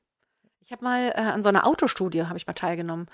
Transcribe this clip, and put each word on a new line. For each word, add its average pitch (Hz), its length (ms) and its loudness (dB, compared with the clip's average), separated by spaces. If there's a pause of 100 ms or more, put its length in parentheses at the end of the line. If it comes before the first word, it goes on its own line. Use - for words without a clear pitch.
(640)
Ich - 60 -16
hab 240 100 -14
mal, 247 280 0
äh, - 100 -2
an 220 240 0
so 202 60 4
einer 196 180 6
Autostudie 185 560 2
hab 170 140 -6
ich - 100 -12
mal 170 60 -6
teilgenommen. 170 600 -4